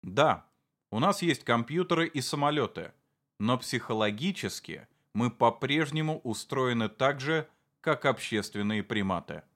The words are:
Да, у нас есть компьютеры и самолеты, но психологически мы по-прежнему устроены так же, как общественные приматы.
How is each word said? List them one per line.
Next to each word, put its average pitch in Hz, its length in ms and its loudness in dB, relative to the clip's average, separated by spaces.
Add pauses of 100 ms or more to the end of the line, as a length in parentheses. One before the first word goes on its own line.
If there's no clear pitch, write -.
Да, 123 440 2 (440)
у 107 80 -4
нас 190 240 0
есть 160 220 0
компьютеры 165 640 2
и 139 140 -4
самолеты, 143 720 -2 (460)
но 117 200 2
психологически 110 1300 -4 (280)
мы 117 160 2
по-прежнему 143 880 0
устроены 120 680 -2
так 135 320 0
же, 151 280 -2 (320)
как 151 240 0
общественные 104 760 0
приматы. 92 600 -4 (140)